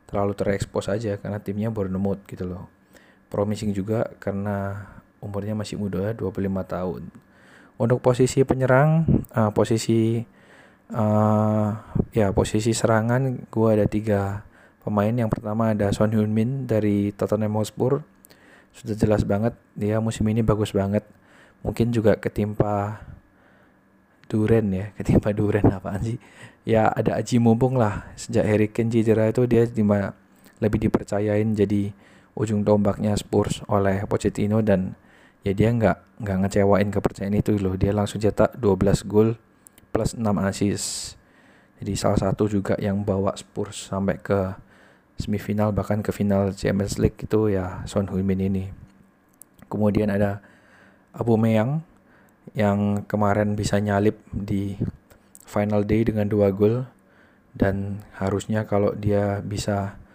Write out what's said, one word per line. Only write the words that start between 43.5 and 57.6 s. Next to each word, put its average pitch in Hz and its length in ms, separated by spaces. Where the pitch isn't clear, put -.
sampai 98 300
ke 95 340
semifinal 104 560
bahkan 104 300
ke 95 100
final 98 400
Champions 101 460
League - 180
itu 107 320
ya 92 380
Son 98 180
Heung-min 95 320
ini. 95 300
Kemudian 104 480
ada 101 260
Aubameyang 113 640
yang 101 520
kemarin 104 520
bisa 101 200
nyalip 104 400
di 98 440
final 104 380
day 110 240
dengan 107 240
dua 101 180
gol 110 380
dan 98 500